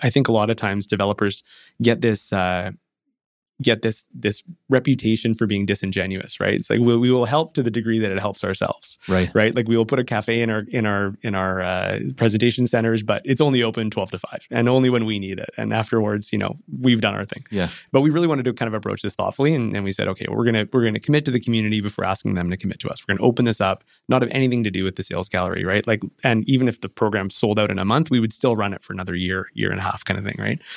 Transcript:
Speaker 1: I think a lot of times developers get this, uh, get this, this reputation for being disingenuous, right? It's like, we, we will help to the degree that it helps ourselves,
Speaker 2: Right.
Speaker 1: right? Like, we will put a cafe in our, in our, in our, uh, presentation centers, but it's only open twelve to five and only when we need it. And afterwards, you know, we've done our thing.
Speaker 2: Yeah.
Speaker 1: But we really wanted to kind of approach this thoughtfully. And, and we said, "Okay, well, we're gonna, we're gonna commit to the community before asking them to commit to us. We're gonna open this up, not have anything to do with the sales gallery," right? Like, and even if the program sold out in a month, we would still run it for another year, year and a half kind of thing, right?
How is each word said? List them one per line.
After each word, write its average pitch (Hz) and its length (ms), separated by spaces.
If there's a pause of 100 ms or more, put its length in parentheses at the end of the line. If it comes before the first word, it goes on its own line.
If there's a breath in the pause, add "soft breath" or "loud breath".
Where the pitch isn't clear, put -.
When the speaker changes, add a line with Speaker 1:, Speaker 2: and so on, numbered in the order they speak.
Speaker 1:
I 120 80
think 135 180
a 120 40
lot 107 180
of 113 80
times 101 280
developers 101 560 (380 soft breath)
get 113 220
this, 110 320
uh, 92 380 (920)
get 113 200
this, - 320
this 104 280 (280)
reputation 117 640
for 110 120
being 101 200
disingenuous, 95 720
right? 98 140
It's - 160
like, 110 100
we, 117 160
we 123 160
will 123 140
help 156 260
to 143 100
the 117 80
degree 113 280
that 107 120
it 95 80
helps 101 240
ourselves, - 640
Speaker 2:
Right. 92 280
Speaker 1:
right? 107 200
Like, 117 140
we 113 80
will 113 80
put 127 140
a 123 60
cafe 117 360
in 117 80
our, 107 120 (100)
in 113 160
our, 101 340
in 110 140
our, 95 260
uh, 92 380 (180)
presentation 117 500
centers, 113 360
but 107 240
it's 131 120
only 135 240
open 113 280
twelve 98 220
to 90 60
five - 320
and 120 160
only 127 220
when 120 160
we 107 140
need 95 200
it. - 200
And 107 160
afterwards, 107 580
you 107 60
know, 101 180 (240)
we've 120 220
done 101 120
our 98 120
thing. - 240
Speaker 2:
Yeah. 92 180 (240 loud breath)
Speaker 1:
But 135 80
we 147 80
really 165 180
wanted 135 200
to 123 80
kind 123 120
of 110 60
approach 101 300
this 101 120
thoughtfully. 135 400
And, 110 220
and 101 80
we 98 80
said, 101 160
"Okay, 95 180
well, 107 120
we're 117 80
gonna, 110 260
we're 123 120
gonna 107 140
commit 147 280
to 139 40
the 123 100
community 107 420
before 101 240
asking 95 300
them 87 120
to 90 80
commit 92 220
to - 100
us. - 180
We're 101 80
gonna 95 140
open 123 160
this 117 160
up, 95 240 (240 soft breath)
not 127 140
have 117 80
anything 123 340
to 104 60
do 95 140
with 95 120
the 95 60
sales - 260
gallery," 90 380
right? 98 200
Like, 110 140 (240)
and 117 240
even 131 180
if 113 140
the 95 80
program 101 400
sold 104 300
out 104 120
in 98 80
a 95 60
month, 131 260
we 123 100
would 113 120
still 120 240
run 101 160
it - 100
for - 120
another 92 200
year, 92 380
year 101 180
and 95 100
a - 20
half 95 240
kind 95 100
of 98 80
thing, 101 140
right? 107 200 (180 loud breath)